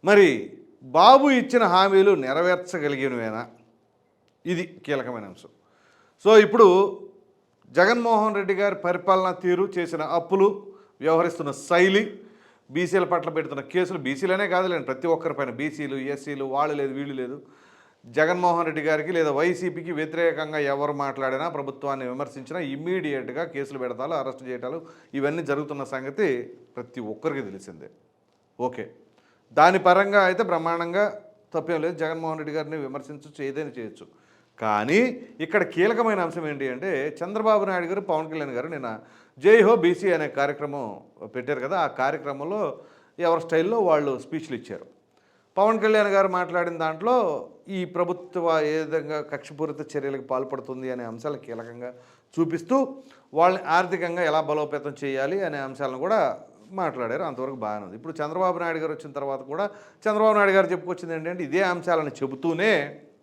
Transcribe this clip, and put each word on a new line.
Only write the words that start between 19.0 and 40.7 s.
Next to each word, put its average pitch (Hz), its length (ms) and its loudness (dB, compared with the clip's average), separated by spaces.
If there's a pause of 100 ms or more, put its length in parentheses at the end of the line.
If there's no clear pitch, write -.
లేదా 160 200 2
వైసీపీకి 170 600 -2
వ్యతిరేకంగా 156 680 -2
ఎవరు 143 340 -2
మాట్లాడినా, 135 560 -2
ప్రభుత్వాన్ని 139 600 -6
విమర్శించినా 139 500 -10
ఇమ్మీడియట్గా 147 840 -4
కేసులు 139 360 -8
పెడతాలు, 127 340 -6
అరెస్ట్ 131 360 -6
చేయటాలు, 127 320 -8 (320)
ఇవన్నీ 147 300 -2
జరుగుతున్న 143 400 -4
సంగతి 131 680 -4 (220)
ప్రతి 123 260 -12
ఒక్కరికి 135 400 -6
తెలిసిందే. 95 480 -14 (680)
ఓకే, 123 320 -6 (640)
దాని 175 260 6
పరంగా 196 460 4
అయితే 185 180 2
బ్రహ్మాండంగా 170 800 -2 (320)
తప్పేం 165 280 -2
లేదు, 170 160 -4
జగన్మోహన్ 160 400 -4
రెడ్డి 151 160 -8
గారిని 156 240 -6
విమర్శించవచ్చు, 143 680 -12
ఏదైనా 139 340 -6
చేయొచ్చు. - 280 -14 (540)
కానీ 117 600 2 (180)
ఇక్కడ 180 240 0
కీలకమైన 214 560 0
అంశం 165 280 -4
ఏంటి 139 220 -6
అంటే, 147 540 -6
చంద్రబాబు 214 420 0
నాయుడు 180 200 -2
గారు, 190 160 -4
పవన్ 160 300 -4
కళ్యాణ్ 151 200 -6
గారు 127 160 -6
నిన్న 123 320 -8 (400)
జై 214 220 8
హో 214 140 8
బీసీ 180 360 2
అనే 156 160 0
కార్యక్రమం 139 720 -6 (280)